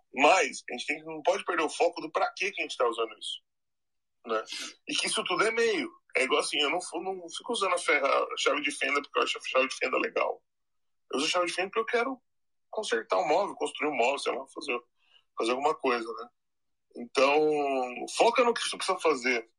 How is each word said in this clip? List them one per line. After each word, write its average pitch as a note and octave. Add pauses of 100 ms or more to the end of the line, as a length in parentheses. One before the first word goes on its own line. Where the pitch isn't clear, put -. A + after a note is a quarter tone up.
(140)
Mas D3
a -
gente -
tem, D3+
não D#3+
pode G3
perder E3+
o C#3+
foco A3
do D#3
pra -
quê F#3+
que F3
a -
gente -
tá G2+
usando -
isso, - (840)
né? A2 (440)
E -
que G3
isso G#3
tudo G3
é -
meio. A3+ (260)
É B2
igual C#3+
assim, -
eu C#3+
não -
fu-, E3+
não F#3+
fico -
usando F#3+
a F3+
ferra-, -
a -
chave -
de D3
fenda C#3+
porque -
eu -
acho -
a -
chave C3
de -
fenda C3
legal. - (680)
Eu -
uso C#3+
a D#3
chave F3+
de E3+
fenda F#3+
porque A3
eu A3+
quero B3+ (480)
consertar -
um D#3+
móvel, E3+
construir D3
um D3
móvel, C3+
sei -
lá, -
fazer, - (580)
fazer A2+
alguma C#3
coisa, A#2+
né? - (640)
Então, C#3+ (760)
foca A#3
no A#3+
que -
você -
precisa -
fazer. B2+ (120)